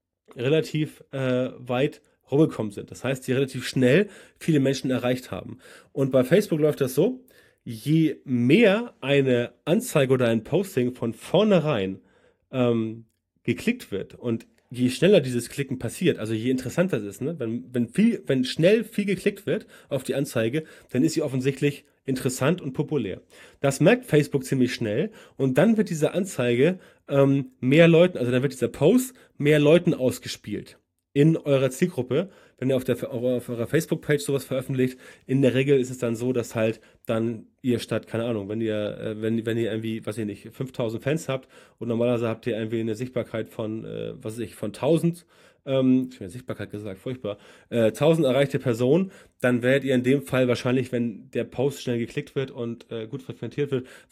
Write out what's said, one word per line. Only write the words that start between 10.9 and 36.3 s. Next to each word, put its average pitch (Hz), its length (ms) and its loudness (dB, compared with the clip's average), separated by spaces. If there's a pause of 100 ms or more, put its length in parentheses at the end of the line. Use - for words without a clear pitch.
von 117 200 -6
vornherein, 151 880 0 (500)
ähm, 117 540 -2 (380)
geklickt - 480 -4
wird - 240 -8
und 117 320 -6 (240)
je 123 180 0
schneller 175 320 4
dieses 123 280 -2
Klicken 135 280 -6
passiert, 127 400 -2
also 107 160 -6
je 113 160 -2
interessanter 135 480 -2
es 104 60 -6
ist, 101 180 -12
ne? 151 160 -6
Wenn, 120 340 -6
wenn 123 180 -2
viel, 220 360 0
wenn 131 180 0
schnell 196 400 2
viel - 220 -4
geklickt 196 400 -4
wird 156 220 -4 (200)
auf 131 160 -6
die 120 120 -4
Anzeige, 131 480 -2 (260)
dann 127 140 0
ist 156 100 2
sie 160 80 -2
offensichtlich 139 640 -2 (200)
interessant 131 540 -2
und 131 140 -10
populär. 131 480 -4 (380)
Das 139 220 0
merkt 226 240 6
Facebook 147 400 2
ziemlich 127 280 0
schnell 120 380 -2 (260)
und 131 220 0
dann 214 180 4
wird 190 140 0
diese 151 240 0
Anzeige, 151 640 0 (280)
ähm, 139 520 2
mehr 151 280 6
Leuten, 170 300 6
also 123 140 -2
dann 123 100 2
wird 139 120 -2
dieser 160 140 -2
Post 233 460 2 (240)
mehr 147 220 4
Leuten 160 340 6
ausgespielt - 840 -6 (340)
in 151 240 6
eurer 135 320 2
Zielgruppe. 170 600 -2 (280)
Wenn 127 120 -2
ihr 127 80 2
auf 127 80 -6
der, 120 100 0 (160)
auf 123 380 -2
eurer 117 180 -6
Facebook-Page 151 540 -2
sowas 139 240 -4
veröffentlicht, 127 520 -2 (280)
in 135 160 0
der 127 120 6
Regel 139 240 4
ist 127 120 0
es 127 80 -10
dann 117 180 -4
so, 120 160 -4